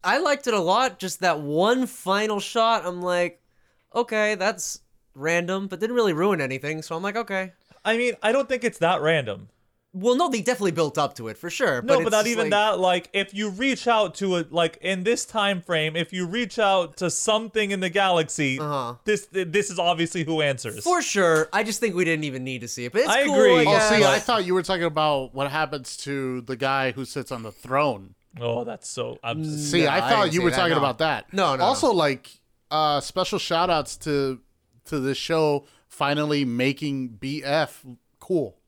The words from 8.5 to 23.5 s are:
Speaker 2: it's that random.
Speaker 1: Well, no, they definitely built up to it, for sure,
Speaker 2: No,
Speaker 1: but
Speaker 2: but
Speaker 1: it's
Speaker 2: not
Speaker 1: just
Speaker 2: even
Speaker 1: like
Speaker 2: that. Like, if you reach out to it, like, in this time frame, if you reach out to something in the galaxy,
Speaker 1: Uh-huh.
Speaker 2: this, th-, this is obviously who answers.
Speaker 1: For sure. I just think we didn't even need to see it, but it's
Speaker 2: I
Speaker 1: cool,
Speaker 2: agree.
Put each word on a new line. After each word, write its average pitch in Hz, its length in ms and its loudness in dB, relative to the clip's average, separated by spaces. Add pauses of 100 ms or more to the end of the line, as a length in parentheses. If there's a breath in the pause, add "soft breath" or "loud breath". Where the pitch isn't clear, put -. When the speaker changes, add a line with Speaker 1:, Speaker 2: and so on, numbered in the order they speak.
Speaker 2:
it's 233 160 -2
that 165 220 2
random. 113 480 0 (440)
Speaker 1:
Well, 220 220 2
no, 339 140 2
they 247 100 0
definitely 202 320 0
built 151 260 0
up 143 180 0
to 113 120 -10
it, 107 100 -10
for 170 120 -10
sure, 160 320 0
Speaker 2:
No, - 0 -
Speaker 1:
but 262 160 4
Speaker 2:
but - 60 4
Speaker 1:
it's 220 80 0
Speaker 2:
not 214 80 4
Speaker 1:
just 214 100 2
Speaker 2:
even 226 160 0
Speaker 1:
like 202 60 0
Speaker 2:
that. 208 280 2
Like, 180 320 2
if 196 220 -2
you 208 160 -4
reach 240 400 -2
out 214 260 2
to 185 220 0
it, 160 160 -4
like, 165 260 0
in 185 240 -2
this 233 220 0
time 202 360 -2
frame, 156 360 -2
if 170 160 -4
you 180 120 -2
reach 214 320 -4
out 190 400 2
to 180 120 0
something 214 640 -2
in 190 100 -2
the 185 80 0
galaxy, 165 680 2
Speaker 1:
Uh-huh. 139 460 -4
Speaker 2:
this, 208 240 0
th-, 180 240 -4
this 202 180 0
is 180 80 -8
obviously 170 460 0
who 156 160 -2
answers. 127 420 -2
Speaker 1:
For 349 200 2
sure. 165 500 2
I 208 120 0
just 214 180 -4
think 220 120 0
we 175 120 0
didn't 160 180 0
even 131 220 -6
need 127 160 -8
to 117 80 -12
see 123 160 -8
it, 123 80 -8
but 208 80 2
it's 294 80 2
Speaker 2:
I 262 160 2
Speaker 1:
cool, 294 100 0
Speaker 2:
agree. - 220 6